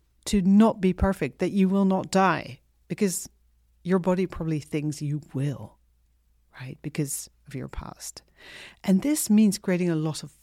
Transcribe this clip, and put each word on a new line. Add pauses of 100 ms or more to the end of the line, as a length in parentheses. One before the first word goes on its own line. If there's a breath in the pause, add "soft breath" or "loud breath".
(260)
to
not
be
perfect,
that
you
will
not
die, (260)
because (540)
your
body
probably
thinks
you (100)
will, (840)
right?
Because (180)
of
your
past. (640 loud breath)
And
this
means
creating
a
lot
of (100)